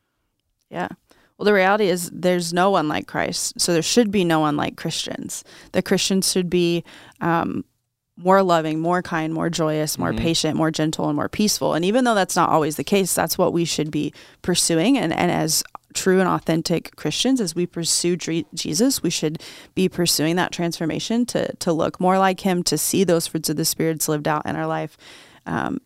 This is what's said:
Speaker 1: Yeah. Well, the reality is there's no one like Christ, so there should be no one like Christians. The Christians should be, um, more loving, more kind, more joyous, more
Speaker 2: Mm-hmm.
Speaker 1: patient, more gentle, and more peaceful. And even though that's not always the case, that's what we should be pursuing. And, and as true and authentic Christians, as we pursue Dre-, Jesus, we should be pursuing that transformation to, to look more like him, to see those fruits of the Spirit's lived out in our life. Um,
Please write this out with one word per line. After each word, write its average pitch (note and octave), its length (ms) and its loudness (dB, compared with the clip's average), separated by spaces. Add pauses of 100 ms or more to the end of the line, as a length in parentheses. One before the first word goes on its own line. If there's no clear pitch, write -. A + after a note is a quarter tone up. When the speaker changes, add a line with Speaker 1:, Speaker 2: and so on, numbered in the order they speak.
(680)
Speaker 1:
Yeah. - 180 -6 (500)
Well, - 80 -4
the G#3 80 4
reality G3 360 4
is F3 220 -2
there's F3 420 -2
no F3+ 180 4
one E3 160 2
like F#2+ 200 -4
Christ, - 540 -4
so - 100 0
there E3+ 120 2
should A#3+ 280 4
be G3 140 2
no E3 140 2
one D3 180 0
like - 180 -4
Christians. - 680 -8 (300)
The F#3 100 0
Christians F#3+ 480 0
should F3+ 180 0
be, E3+ 340 2 (380)
um, - 420 -2 (560)
more F#3 220 6
loving, D#3+ 380 2
more F3 240 0
kind, D#3+ 280 -4
more D#3+ 200 -2
joyous, D#3 480 -2
more E3+ 120 0
Speaker 2:
Mm-hmm. - 120 -2
Speaker 1:
patient, D#3+ 340 0
more D#3+ 140 2
gentle, D#3 360 -2
and D3+ 80 0
more C#3 140 -2
peaceful. D3+ 460 0
And E3 100 0
even A3+ 180 2
though A#3+ 120 2
that's F#3+ 200 0
not E3+ 140 4
always D#3 260 2
the - 80 -4
case, G3+ 300 2
that's E3+ 240 0
what F3+ 160 2
we E3+ 100 2
should D#3 280 -2
be D3+ 200 -4 (300)
pursuing. F3 560 2
And, F#3 160 0
and - 160 0
as D#3+ 340 0 (300)
true F#3 260 2
and F#3 80 4
authentic E3 680 -2
Christians, B3 440 0
as F#3 140 -2
we F3 140 -2
pursue F3 480 -2
Dre-, E3 300 -4 (100)
Jesus, G3 480 0
we F3 80 0
should D#3+ 280 -2 (360)
be F#3 120 4
pursuing E3+ 500 0
that F3 140 0
transformation F3 760 -2
to, - 300 -2
to - 140 -2
look D#3+ 280 -2
more F#3 180 4
like F#3+ 220 2
him, F3+ 240 0
to D#3 160 0
see F3 240 2
those E3+ 240 2
fruits D#3+ 220 -4
of D#3+ 60 -2
the D#3+ 100 -2
Spirit's D#3+ 440 -2
lived D3+ 180 -2
out D3+ 200 -2
in - 80 -4
our D#3+ 120 -4
life. D#3+ 300 -6 (480)
Um, - 400 -4